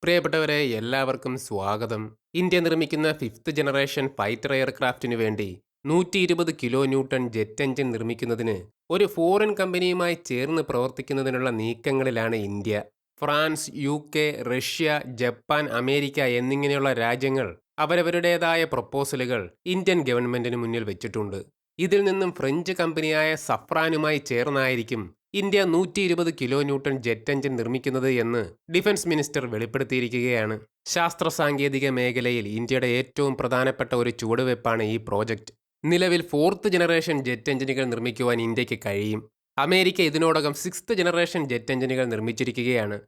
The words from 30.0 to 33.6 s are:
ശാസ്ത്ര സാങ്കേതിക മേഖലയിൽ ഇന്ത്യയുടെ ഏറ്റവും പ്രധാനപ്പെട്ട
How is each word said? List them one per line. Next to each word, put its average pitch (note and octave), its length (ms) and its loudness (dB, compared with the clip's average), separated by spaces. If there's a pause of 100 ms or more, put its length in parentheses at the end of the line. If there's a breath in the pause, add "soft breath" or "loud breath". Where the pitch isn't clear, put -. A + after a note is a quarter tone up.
ശാസ്ത്ര E3+ 340 0 (100)
സാങ്കേതിക C#3 600 0
മേഖലയിൽ B2 480 0 (140)
ഇന്ത്യയുടെ B2 300 0 (100)
ഏറ്റവും C3+ 400 -2
പ്രധാനപ്പെട്ട B2+ 520 0 (100)